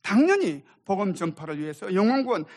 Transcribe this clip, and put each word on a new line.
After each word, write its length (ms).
당연히 640
복음 300
전파를 440
위해서, 340
영혼구원, 520